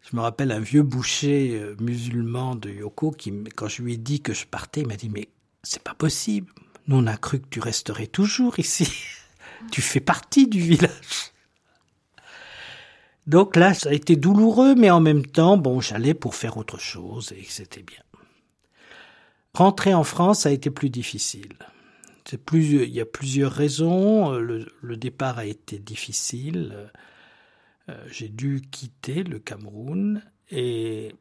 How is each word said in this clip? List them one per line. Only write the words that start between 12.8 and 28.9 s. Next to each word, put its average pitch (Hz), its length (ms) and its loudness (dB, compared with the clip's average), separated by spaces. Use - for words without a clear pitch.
Donc 180 300 6
là, 180 180 8
ça - 160 -2
a 143 40 2
été 147 220 4
douloureux, 214 600 6
mais 220 160 8
en 170 80 8
même 151 260 4
temps, 175 320 6
bon, 131 240 2
j'allais 117 320 0
pour - 220 -6
faire 113 220 -8
autre 107 220 -12
chose 101 520 -12
et 95 120 -18
c'était - 380 -16
bien. - 220 -20
Rentrer 190 400 4
en 165 80 4
France 185 420 2
a 147 60 4
été 139 180 -2
plus 139 220 -4
difficile. - 680 -10
C'est - 140 -14
plus, 147 460 2
il 120 100 -6
y 117 80 -4
a 113 40 -4
plusieurs 135 460 -2
raisons. 170 840 2
Le, 117 340 -4
le 120 160 -10
départ 123 440 -6
a 110 60 -8
été 104 340 -12
difficile. 113 1120 -10
Euh, 107 220 -18
j'ai 110 180 -14
dû 135 400 -6
quitter 135 540 -10